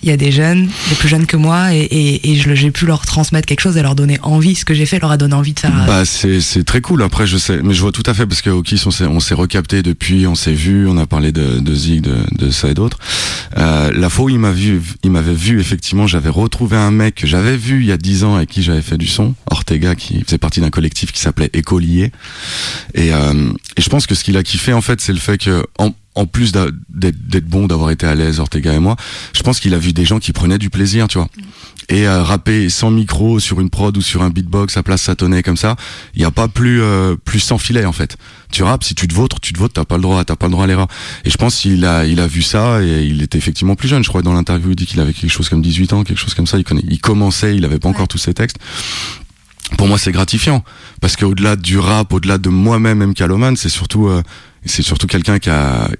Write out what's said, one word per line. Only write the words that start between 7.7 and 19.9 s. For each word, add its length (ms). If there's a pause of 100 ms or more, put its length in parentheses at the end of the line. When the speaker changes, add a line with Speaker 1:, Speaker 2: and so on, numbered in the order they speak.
Speaker 2:
je 60
vois 120
tout 140
à 80
fait, 120
parce 160
que 80
au 120
Kiss, 240
on 40
s'est, 160
on 140
s'est 140
recapté 480
depuis, 440
on 80
s'est 180
vu, 360
on 80
a 100
parlé 260
de, 280
de 140
Zig, 280
de, 140 (160)
de 180
ça 180
et 60
d'autres. 240 (580)
Euh, 380
la 160
fois 160
où 20
il 100
m'a 140
vu, 280 (220)
il 80
m'avait 240
vu, 260
effectivement, 460
j'avais 240
retrouvé 460
un 140
mec 240
que 120
j'avais 300
vu 240
il 60
y 60
a 40
dix 280
ans 120
avec 140
qui 120
j'avais 200
fait 160
du 80
son, 280 (160)
Ortega, 440